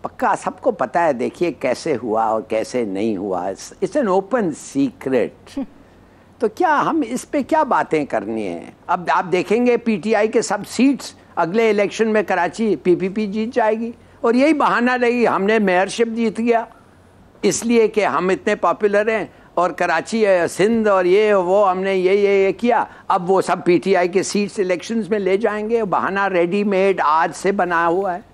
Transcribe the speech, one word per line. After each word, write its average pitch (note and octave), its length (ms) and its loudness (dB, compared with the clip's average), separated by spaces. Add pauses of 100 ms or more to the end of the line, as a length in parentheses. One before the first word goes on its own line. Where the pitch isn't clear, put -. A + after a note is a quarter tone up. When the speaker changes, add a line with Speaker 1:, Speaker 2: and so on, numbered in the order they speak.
Speaker 1:
पक्का G#3 320 -2
सबको - 360 -4
पता E3+ 300 -2
है, D#3 120 2
देखिए B2 380 -4
कैसे C3 420 -4
हुआ A2+ 320 -2
और A2 240 -2
कैसे A2+ 360 -4
नहीं G2 320 -4
हुआ। F#2 340 -6
It's, - 220 -14
it's - 220 -6
an C4+ 120 0
open G3 360 0
secret। C3 1120 -4
Speaker 2:
हम्म। C4+ 80 -8 (760)
Speaker 1:
तो A3 60 -2
क्या E4+ 220 -2
हम C4+ 340 0
इस A#3 220 -6
पे C#4+ 180 -4
क्या D#4 200 0
बातें D#3+ 420 0
करनी A2 380 -4
हैं? E2+ 340 -10 (120)
अब E3+ 200 -4
आप F3+ 160 2
देखेंगे A3+ 520 0
पीटीआई A3 500 0
के A3 140 2
सब G3 220 -4
सीट्स - 520 0 (220)
अगले G#3 320 2
इलेक्शन G#3 380 0
में G#3+ 160 0
कराची F#3 520 0
पीपीपी F#3+ 520 0
जीत A3 260 -4
जाएगी A3+ 400 0 (300)
और A#3 120 2
यही C#4+ 180 4
बहाना A#3+ 420 2
रहेगी, A#3+ 300 2
हमने G3 340 2
मेयरशिप G3+ 480 2
जीत A3+ 340 -2
गया A#3 260 0 (760)
इसलिए A3 440 2
कि G#3+ 140 0
हम E3+ 300 0
इतने G#3 240 -2
पॉपुलर G3+ 540 0
हैं, G#3+ 240 -4 (240)
और F3 140 0
कराची F3 520 -2
है, F3+ 240 4
सिंध G#3+ 400 2
और F#3+ 200 4
ये G#3 260 4
वो, F#3+ 300 2
हमने F#3+ 300 0
ये, F#3 220 2
ये, G3+ 280 4
ये F#3+ 80 2
किया। A3 360 0 (220)
अब F3+ 180 0
वो F#3+ 140 4
सब F#3 220 -2
पीटीआई F3+ 440 2
के F3 160 0
सीट्स G#3 360 -4
इलेक्शंस F3+ 500 -4
में G#3 100 -2
ले F#3+ 180 0
जाएंगे, G#3+ 460 -2
बहाना F3+ 440 0
रेडीमेड F#3+ 760 2
आज D#3+ 320 2
से - 180 -2
बना F3 340 0
हुआ F3+ 280 0
है। F3 100 -10 (100)